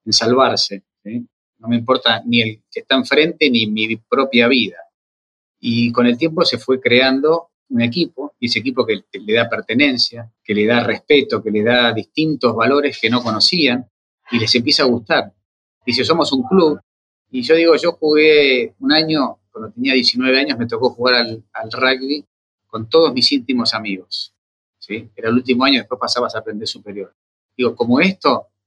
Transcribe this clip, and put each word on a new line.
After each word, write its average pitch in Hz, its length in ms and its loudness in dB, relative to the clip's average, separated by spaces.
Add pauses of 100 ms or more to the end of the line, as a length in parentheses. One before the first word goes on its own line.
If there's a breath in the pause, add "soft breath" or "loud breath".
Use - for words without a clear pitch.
en 110 80 -4
salvarse, 113 720 0 (180)
¿sí? 120 240 -10 (320)
No 113 100 -12
me 120 80 0
importa 117 500 0
ni 120 160 2
el 110 280 -6
que - 100 -10
está - 160 -2
enfrente 151 520 2
ni 113 180 2
mi 110 300 -2
propia 120 520 0
vida. 117 280 0 (800)
Y 117 320 -2
con 120 160 2
el 120 120 2
tiempo 160 260 0
se 120 140 -2
fue 131 220 -2
creando 135 680 2 (200)
un 120 120 0
equipo, 131 580 -4
y 123 80 -6
ese 117 120 -2
equipo 120 260 -4
que 107 180 -2 (100)
le 104 200 -6
da 117 160 2
pertenencia, 117 840 -2 (140)
que 107 100 -2
le 104 120 2
da 120 180 2
respeto, 117 580 0
que 107 80 -4
le 104 120 0
da 120 320 2
distintos 127 600 -2
valores 135 460 0
que 113 80 -2
no 120 140 0
conocían, 123 680 0 (420)
y 120 80 -2
les 110 160 0
empieza 143 280 0
a 135 40 2
gustar. 120 460 -2 (540)
Dice, 123 180 -2
"Somos 156 280 0
un 131 100 -2
club". 165 360 2 (520)
Y 127 120 -6
yo 151 120 4
digo, 165 220 4
yo 170 160 0
jugué 151 880 4
un 135 120 0
año, 156 460 0 (120)
cuando 110 220 -14
tenía 131 220 -2
diecinueve 127 440 2
años, 139 200 -2
me 117 80 -4
tocó 117 240 -2
jugar 123 240 0
al, 113 280 -2 (120)
al 113 180 -10
rugby 131 540 -2 (400)
con 110 240 -10
todos 160 240 4
mis 127 180 2
íntimos 123 400 -2
amigos, 104 600 -10 (440)
¿sí? - 380 -12
Era 113 140 -4
el 120 60 2
último 123 280 0
año, 135 140 2
después 120 200 -6
pasabas 120 360 -4
a 107 60 -6
aprender 107 280 -10
superior. 98 460 -14 (420)
Digo, 120 180 -2
como 120 260 2
esto 156 480 0 (180)